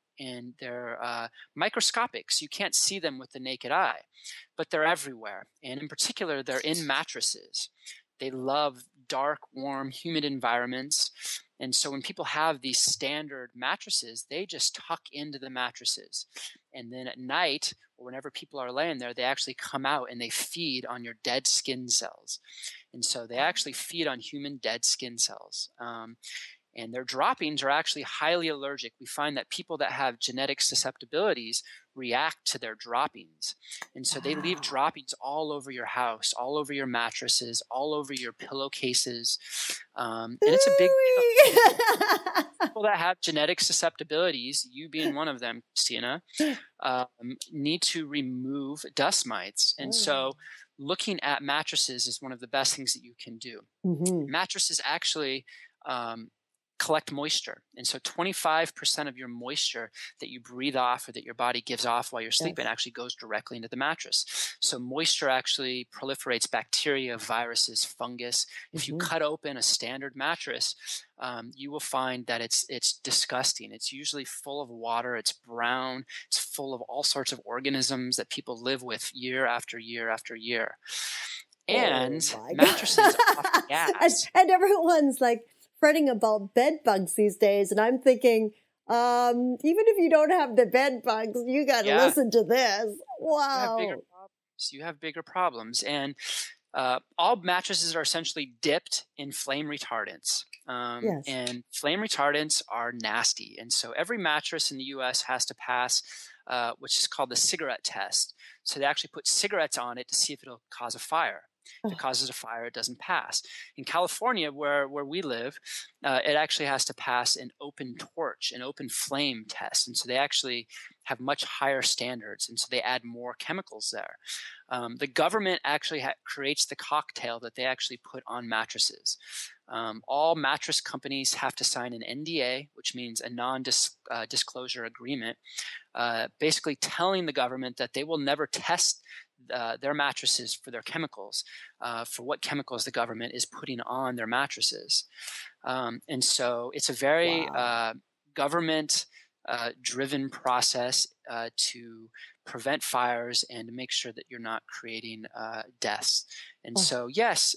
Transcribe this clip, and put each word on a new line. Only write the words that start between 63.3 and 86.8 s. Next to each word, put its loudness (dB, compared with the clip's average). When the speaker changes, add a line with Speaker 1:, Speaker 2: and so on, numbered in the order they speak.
Speaker 1:
into -10
the -10
mattress. -2
So 0
moisture 0
actually 0
proliferates -2
bacteria, 0
viruses, 0
fungus. -4
If -4
you -6
Speaker 2:
Mm-hmm. -2
Speaker 1:
cut 0
open -2
a -6
standard -2
mattress, -2
um, -8
you -12
will -8
find -2
that -2
it's, 0
it's 0
disgusting. 0
It's -6
usually -6
full -8
of -8
water. -2
It's -2
brown. -4
It's 0
full -6
of -8
all -4
sorts 0
of -8
organisms 0
that -4
people -8
live -2
with -6
year -2
after -2
year -6
after -4
year. -2
Speaker 2:
Oh 2
Speaker 1:
And 2
Speaker 2:
my -10
<laughs> 8
Speaker 1:
mattresses 4
Speaker 2:
God. 10
Speaker 1:
are 6
often 4
Speaker 2:
<laughs> -14
And, -
Speaker 1:
gas. 4
Speaker 2:
and 10
everyone's, 8
like, 4
fretting 8
about 4
bed 6